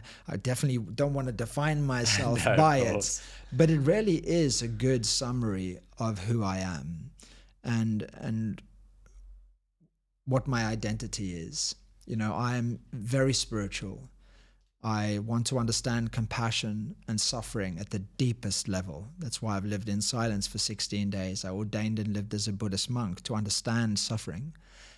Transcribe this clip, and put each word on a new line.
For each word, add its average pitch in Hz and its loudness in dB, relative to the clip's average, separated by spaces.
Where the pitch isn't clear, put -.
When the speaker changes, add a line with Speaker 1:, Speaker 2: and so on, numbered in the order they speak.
Speaker 1:
I 160 -4
definitely 127 0
don't 143 0
wanna 131 -2
define 147 0
Speaker 2:
<laughs> 131 2
Speaker 1:
myself 120 2
Speaker 2:
No, 120 8
of 104 6
Speaker 1:
by 156 10
it, 127 4
Speaker 2:
course. - -2
Speaker 1:
but 156 8
it 160 6
really 185 4
is 156 4
a 120 -2
good 117 2
summary 107 0
of 113 0
who 113 0
I 95 2
am 92 -6
and, 110 0
and 110 -4
what 127 2
my 120 2
identity 110 -2
is. 87 -6
You 120 -4
know, 107 0
I 120 0
am 120 -2
very 135 2
spiritual. 107 -4
I 107 0
want 113 0
to 131 0
understand 117 0
compassion 113 -2
and 110 0
suffering 101 -2
at 104 -8
the 107 -4
deepest 113 -2
level. 95 -4
That's 139 -6
why 107 -2
I've 98 -2
lived 104 -2
in 101 0
silence 110 0
for - -6
sixteen 104 -2
days. 95 -4
I 95 -6
ordained 107 0
and 107 -2
lived 104 -4
as 104 -2
a 107 0
Buddhist 95 -2
monk 117 -2
to 117 -4
understand 110 0
suffering. 110 -4